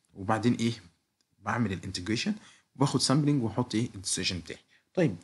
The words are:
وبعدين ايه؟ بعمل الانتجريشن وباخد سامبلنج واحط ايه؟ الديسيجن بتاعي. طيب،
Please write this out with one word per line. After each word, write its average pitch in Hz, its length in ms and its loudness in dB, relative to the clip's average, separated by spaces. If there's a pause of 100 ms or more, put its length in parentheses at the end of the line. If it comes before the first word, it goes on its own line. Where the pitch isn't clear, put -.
(140)
وبعدين 110 400 2
ايه؟ 117 200 0 (640)
بعمل 107 340 -2
الانتجريشن 98 640 -4 (400)
وباخد 139 260 2
سامبلنج 143 420 4
واحط 110 320 -2
ايه؟ 120 200 0
الديسيجن 95 440 -4
بتاعي. - 200 -12 (340)
طيب، 135 300 2